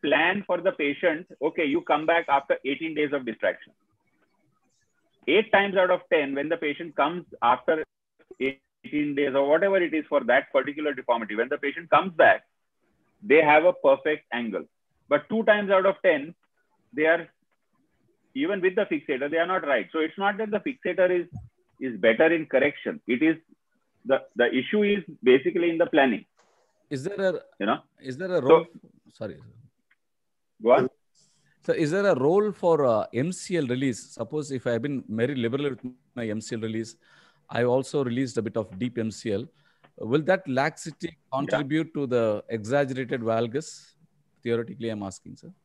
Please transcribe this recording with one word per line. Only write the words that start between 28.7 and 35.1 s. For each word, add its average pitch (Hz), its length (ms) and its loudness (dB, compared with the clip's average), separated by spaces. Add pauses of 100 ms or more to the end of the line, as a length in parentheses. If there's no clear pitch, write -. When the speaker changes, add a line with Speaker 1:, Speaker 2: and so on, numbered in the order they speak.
Speaker 2:
Sorry. 98 260 -10 (1200)
Speaker 1:
Go 113 100 6
on. 127 160 4 (720)
Speaker 2:
So 170 100 -2
is 156 180 0
there 196 160 0
a 170 120 4
role 190 340 2
for, 160 340 2
uh, 110 260 2
M 143 200 -2
C 180 240 -6
L 151 100 0
release? 127 460 -4
Suppose 139 400 -8
if 127 140 -6
I 123 60 0
have 117 100 -2
been 135 260 -6
very 117 260 -2